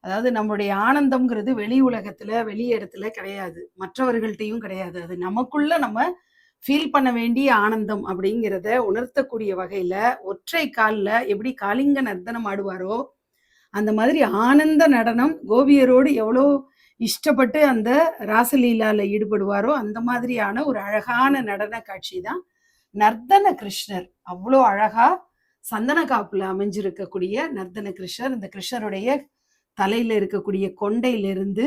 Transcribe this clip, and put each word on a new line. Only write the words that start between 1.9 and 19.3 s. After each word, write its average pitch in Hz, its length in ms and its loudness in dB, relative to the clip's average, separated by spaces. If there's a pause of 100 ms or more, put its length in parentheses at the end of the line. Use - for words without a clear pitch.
வெளி 214 260 -6
இடத்துல 202 400 -4
கிடையாது, 196 500 -12 (200)
மற்றவர்கள்ட்டையும் 220 800 -4
கிடையாது. 185 400 -10
அது 175 160 -10
நமக்குள்ள 254 600 -2
நம்ம 226 220 -2 (640)
ஃபீல் 294 260 0
பண்ண 269 200 2
வேண்டிய 240 440 0
ஆனந்தம் 214 500 0
அப்படிங்கிறத 196 640 -4 (160)
உணர்த்தக்கூடிய 226 680 -4
வகையில 185 420 -4 (280)
ஒற்றை - 460 -6
கால்ல 214 400 0 (180)
எப்படி 208 260 -2
காளிங்க 269 480 0
நர்த்தனம் 220 460 -6
ஆடுவாரோ, 196 500 -6 (760)
அந்த 208 200 0
மாதிரி 233 260 2 (200)
ஆனந்த 294 480 6
நடனம், 240 480 4 (100)
கோபியரோடு 262 680 6
எவ்வளோ 233 300 2 (540)
இஷ்டப்பட்டு 262 680 0
அந்த 233 240 2 (340)
ராசலீலால 220 840 2
ஈடுபடுவாரோ, 208 680 0